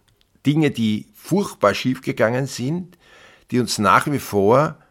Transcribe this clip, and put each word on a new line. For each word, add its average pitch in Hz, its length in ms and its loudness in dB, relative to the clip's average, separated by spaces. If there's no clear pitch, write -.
Dinge, 147 240 2
die 107 440 -2
furchtbar 160 600 0
schiefgegangen 127 720 -2
sind, 151 520 -8
die 123 100 0
uns 107 160 -4
nach 110 340 4
wie 131 80 -2
vor 117 600 2